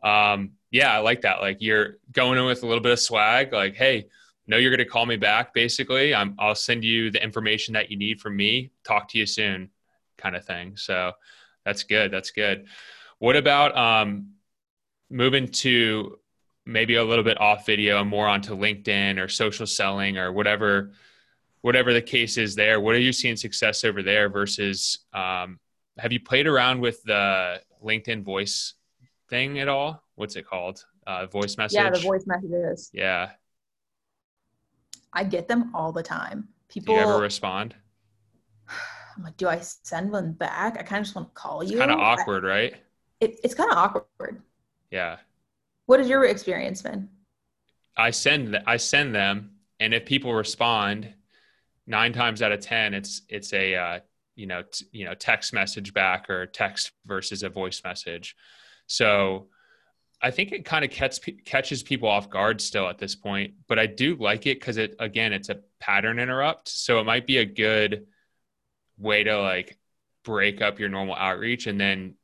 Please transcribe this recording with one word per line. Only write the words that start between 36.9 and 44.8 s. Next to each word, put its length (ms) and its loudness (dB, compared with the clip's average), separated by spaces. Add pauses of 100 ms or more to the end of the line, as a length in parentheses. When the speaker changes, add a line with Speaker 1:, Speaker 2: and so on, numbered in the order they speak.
Speaker 1:
you 60 8
ever 140 6
Speaker 2:
People 80 4
Speaker 1:
respond? 540 -4 (960)
Speaker 2:
<sighs> 480 -14
I'm 60 -14
like, 140 -16
"Do 120 -2
I 120 0
send 500 -8
one 220 -4
back? 460 -4
I 40 -12
kinda 220 -4
just 100 -12
wanna 180 -12
call 300 -10
Speaker 1:
It's 80 -6
Speaker 2:
you." 80 -2
Speaker 1:
kinda 160 4
Speaker 2:
I 20 0
Speaker 1:
awkward, 480 2
right? 300 0 (460)
Speaker 2:
It, 220 -2
it's 120 0
kinda 200 2
awkward. 680 -2 (480)